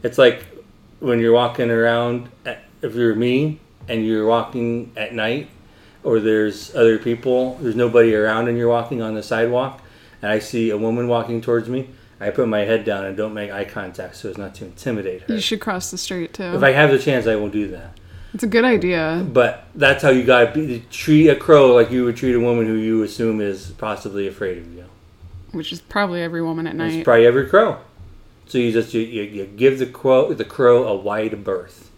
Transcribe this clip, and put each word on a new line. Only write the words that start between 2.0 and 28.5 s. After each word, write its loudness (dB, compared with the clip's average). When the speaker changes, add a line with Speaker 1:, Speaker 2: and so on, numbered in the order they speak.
Speaker 1:
at, -12
if -8
you're 2
me, 0
and -4
you're 0
walking -2
at -10
night, -6
or 2
there's -2
other 4
people, -2
there's -2
nobody 4
around 0
and -2
you're 0
walking -2
on -6
the -8
sidewalk, -2
and -4
I 0
see -4
a -2
woman -2
walking -2
towards -2
me, -6
I -4
put -2
my 0
head -2
down -4
and -8
don't -6
make -10
eye -6
contact -14
so -12
as -12
not -14
to -16
intimidate -8
her. -6
Speaker 2:
You -4
should -4
cross -8
the -12
street, -8
too. -8
Speaker 1:
If 0
I 2
have 2
the 2
chance, -2
I 0
will -4
do -4
that. -16
Speaker 2:
It's -8
a -4
good 2
idea. 0
Speaker 1:
But 0
that's 2
how 4
you 4
gotta 6
be, -4
treat 4
a 6
crow 6
like 6
you 0
would -2
treat 0
a 2
woman 2
who -2
you 0
assume -2
is -6
possibly -6
afraid -8
of -18
you. -20
Speaker 2:
Which -10
is -14
probably -4
every -6
woman -6
at -6
Speaker 1:
It's -8
Speaker 2:
night. -6
Speaker 1:
probably 6
every 2
crow. 2
So -4